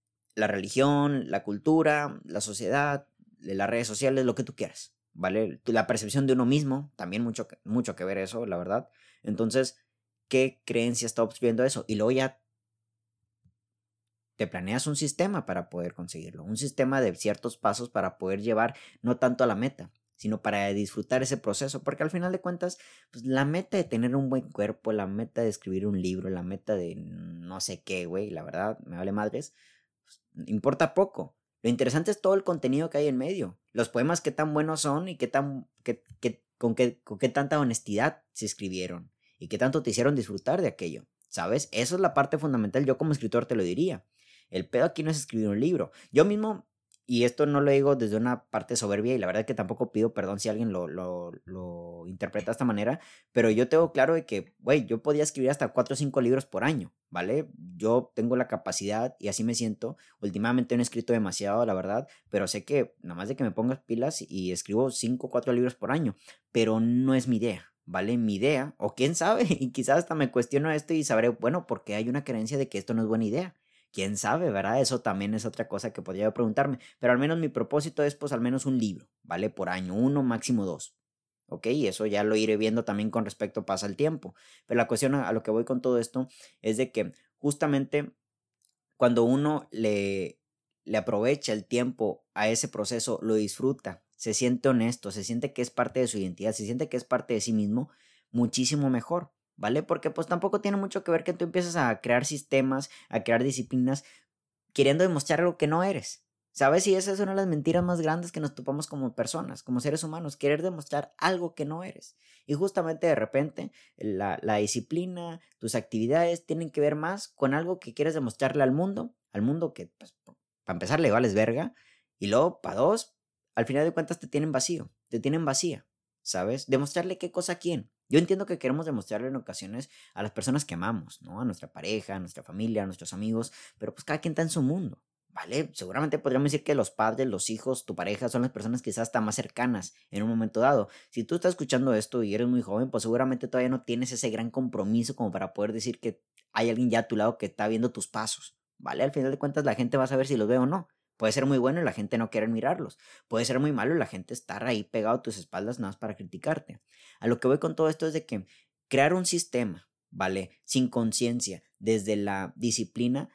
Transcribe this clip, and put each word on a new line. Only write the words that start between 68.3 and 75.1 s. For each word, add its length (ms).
idea, 420
o 160
quién 200
sabe, 300
<laughs> 60
y 220
quizás 260
hasta 160
me 160
cuestiono 400
esto 240
y 100
sabré, 240
bueno, 380
porque 300
hay 120
una 160
creencia 320
de 140
que 80
esto 160
no 80
es 60
buena 180
idea. 280
¿Quién 240
sabe, 340
verdad? 300
Eso 220
también 320